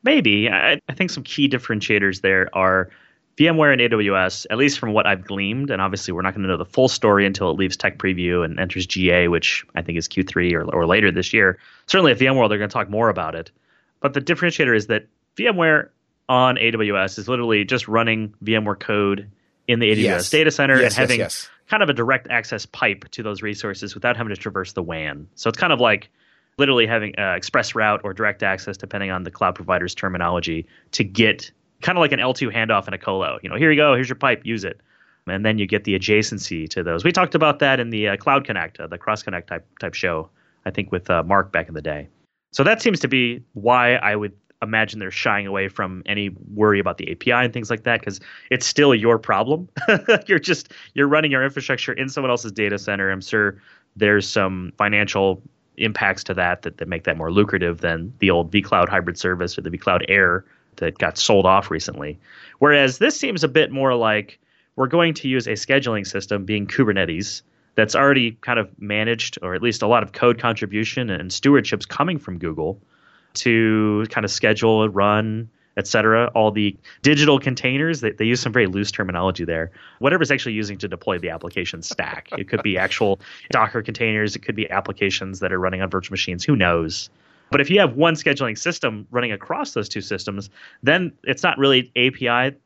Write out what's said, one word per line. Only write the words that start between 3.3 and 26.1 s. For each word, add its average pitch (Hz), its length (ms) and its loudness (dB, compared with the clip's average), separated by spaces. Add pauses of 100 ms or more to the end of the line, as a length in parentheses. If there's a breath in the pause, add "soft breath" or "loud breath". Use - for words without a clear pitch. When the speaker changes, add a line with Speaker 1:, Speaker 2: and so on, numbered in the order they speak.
Speaker 1:
V 156 100 6
M 165 80 2
ware 147 140 6
and 127 100 4
A 120 80 4
W 104 300 2
S, 92 320 -2
at 110 80 -2
least 143 200 2
from 110 140 -4
what 104 140 2
I've 95 180 0
gleaned, 107 460 -4
and 98 100 -2
obviously 95 320 -4
we're 87 100 -4
not 95 120 -2
gonna 95 140 -4
know 90 80 0
the 78 80 -6
full 131 240 2
story 101 360 4
until 98 260 0
it 73 40 -2
leaves 95 220 -2
tech 98 200 -2
preview 90 480 0
and 82 140 -6
enters 92 280 -4
G 92 240 0
A, 87 180 4
which - 360 0 (100)
I 87 80 -4
think 85 140 -6
is 82 120 -6
Q 95 160 -2
three 90 300 0
or, 78 100 -2 (100)
or 85 120 2
later 98 240 4
this 87 220 -2
year. 98 260 4 (280 soft breath)
Certainly 175 260 4
at 107 60 2
V 131 80 4
M 135 100 4
world, 113 140 4
they're 104 80 0
gonna 104 100 -4
talk 101 220 -4
more 110 180 2
about 85 260 -2
it. 82 160 -10 (500)
But 139 140 -2
the 143 80 0
differentiator 165 520 0
is 104 120 2
that 107 200 -2 (300)
V 220 100 -2
M 214 100 2
ware 160 360 2 (360)
on 127 300 4
A 113 120 2
W 107 280 -2
S 95 200 -2
is 104 100 -8
literally 117 360 0
just 127 220 -2
running 110 540 0
V 110 160 0
M 107 80 0
ware 101 100 -2
code 101 560 -2 (380)
in 120 100 2
the 110 120 4
A 107 40 4
W 107 140 2
S 92 60 2
Speaker 2:
Yes. 90 160 -2
Speaker 1:
data 156 200 4
center 135 300 4
Speaker 2:
Yes, - 20 6
Speaker 1:
and 120 100 4
Speaker 2:
yes, - 40 -2
Speaker 1:
having 123 240 2
Speaker 2:
yes. - 300 -8 (180 soft breath)
Speaker 1:
kind 214 140 2
of 156 80 2
a - 20 2
direct 120 380 0
access 113 340 -4
pipe 104 460 -4
to - 120 -12
those 104 200 -6
resources 104 520 -8
without 120 220 -2
having 110 180 -6
to 90 60 -12
traverse 95 320 -8
the 92 100 -6
wan. 78 520 -8
So - 160 -2
it's - 80 -8
kind 175 140 2
of 123 80 2
like 110 280 4 (480)